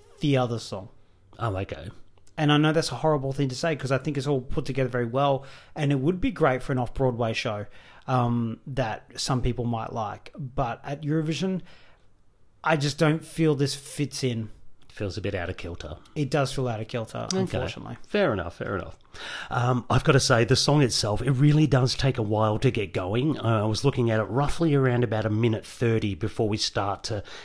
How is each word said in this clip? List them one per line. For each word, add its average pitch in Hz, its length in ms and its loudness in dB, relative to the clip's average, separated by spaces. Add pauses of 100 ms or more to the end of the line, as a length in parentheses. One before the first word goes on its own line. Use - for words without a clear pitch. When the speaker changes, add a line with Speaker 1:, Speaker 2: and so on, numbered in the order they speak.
(220)
Speaker 1:
the 139 160 4
other 120 220 0
song. 101 300 -10 (480)
Speaker 2:
Oh, 110 200 -2
okay. 98 320 -6 (480)
Speaker 1:
And 147 140 2
I 147 60 6
know 156 140 4
that's 156 200 0
a 131 40 -6
horrible 135 380 0
thing 139 160 0
to 123 60 -6
say 165 200 -2
'cause 135 160 -4
I 135 60 2
think 139 200 -2
it's 135 100 -2
all 139 140 2
put - 240 -2
together 131 240 0
very 123 160 0
well, 135 380 0 (320)
and 147 160 0
it 143 80 2
would 175 220 0
be 262 100 0
great 139 320 2
for - 100 -4
an 127 60 0
off-Broadway 120 540 0
show, 104 320 -4 (420)
um, 120 600 0
that 127 380 -4 (140)
some 127 220 0
people 123 240 0
might 117 280 -4
like. 101 440 -6
But 123 480 -4
at 143 160 -8
Eurovision, 160 600 -2 (1000)
I - 140 2
just 139 200 -2
don't 160 260 4
feel 156 320 2
this 139 200 0
fits - 480 -6
in. 113 260 -2 (400)
Speaker 2:
Feels 101 280 -6
a 104 40 -6
bit 98 140 -4
out 87 140 -4
of 90 80 -6
kilter. - 400 -10 (180)
Speaker 1:
It 147 140 -2
does 139 240 0
feel 127 160 -2
out 107 100 -4
of 110 80 -6
kilter, 117 380 -6
Speaker 2:
Okay. 190 140 -2
Speaker 1:
unfortunately. 117 580 -4 (100)
Speaker 2:
Fair 196 240 2
enough, 90 240 -4
fair 117 220 -6
enough. - 200 -8 (540)
Um, 120 380 2
I've - 160 4
gotta 139 160 6
say, 120 240 4
the 123 100 4
song 147 260 4
itself, 110 400 0
it 135 100 0
really 147 360 6
does 131 280 4
take 131 220 0
a 120 40 -2
while 107 380 2
to 127 120 4
get 101 220 -4
going. 117 440 0
Uh, 113 260 2
I - 20 2
was 107 180 0
looking 127 260 2
at 110 120 2
it - 20 0
roughly 139 500 2
around 127 300 4
about 110 220 0
a 110 40 2
minute 110 360 2
thirty 110 500 0
before 110 320 -2
we 104 80 0
start 101 500 -2
to 104 180 -6 (220)